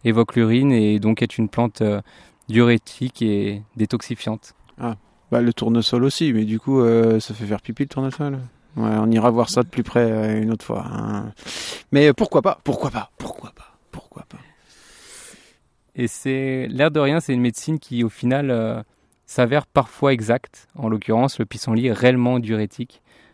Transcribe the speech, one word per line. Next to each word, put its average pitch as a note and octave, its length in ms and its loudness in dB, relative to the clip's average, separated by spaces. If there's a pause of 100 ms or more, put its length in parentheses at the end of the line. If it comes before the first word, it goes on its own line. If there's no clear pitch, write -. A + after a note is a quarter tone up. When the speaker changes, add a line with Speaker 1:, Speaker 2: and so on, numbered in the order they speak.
Speaker 1:
évoque A#2 320 2
l'urine A#2+ 360 4
et G#2+ 280 4
donc A2 220 0
est - 160 -4
une A2 100 0
plante, A#2 340 -2
euh, G#2 200 0 (480)
diurétique A#2+ 720 2
et G2+ 420 -2 (140)
détoxifiante. A2 760 -6 (260)
Speaker 2:
Ah, A#2 180 -6 (340)
bah, A#2+ 100 2
le A#2+ 120 2
tournesol A#2 500 0
aussi, C#3 300 0
mais A2 100 2
du G#2+ 160 -2
coup, C3+ 220 2
euh, A2+ 380 4
ça G#2+ 140 -8
fait G#2+ 120 -10
faire G2+ 160 -4
pipi B2 220 -6
le C3+ 60 -8
tournesol. C3+ 500 -6 (360)
Ouais, A2 220 -2
on A2 120 2
ira A2+ 220 4
voir A2+ 180 2
ça B2 140 2
de - 60 -14
plus A#2+ 140 -2
près, A#2 280 0
euh, A2 300 -2
une A2 100 0
autre A2 140 -6
fois, G2+ 200 -6
hein. G#2 460 -8 (600)
Mais, C#3+ 180 6
euh, C3+ 40 8
pourquoi D#3 280 2
pas, - 220 0
pourquoi C#3 280 -2
pas, - 260 -10
pourquoi - 340 -14
pas, - 240 -20 (160)
pourquoi - 380 -20
pas. - 80 -20 (1600)
Speaker 1:
Et B2 120 -2
c'est, C3 640 -4
l'air C#3 220 0
de D3+ 80 0
rien, C#3+ 200 2
c'est C#3 140 -2
une B2 80 2
médecine D3 380 -2
qui, A#2+ 240 -4
au A2+ 60 0
final, C3+ 420 -2
euh, A2+ 300 -2 (440)
s'avère C3 400 0
parfois C#3 480 0
exacte. A#2 600 -4
En A2+ 140 -6
l'occurrence, A2+ 500 0
le G#2+ 60 -2
pissenlit A2+ 420 -2
est A#2 60 2
réellement B2 460 2
diurétique. A2 640 -6 (320)